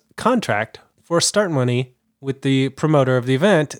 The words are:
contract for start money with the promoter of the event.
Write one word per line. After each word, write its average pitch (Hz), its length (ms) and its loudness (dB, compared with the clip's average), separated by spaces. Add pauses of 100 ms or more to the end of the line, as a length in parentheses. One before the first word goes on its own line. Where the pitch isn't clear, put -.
(180)
contract 123 640 -2 (220)
for 170 200 -2
start 208 280 0
money 127 460 -2 (240)
with 135 240 -8
the 135 260 0
promoter 135 480 2
of 120 80 -2
the 131 100 0
event. 160 440 0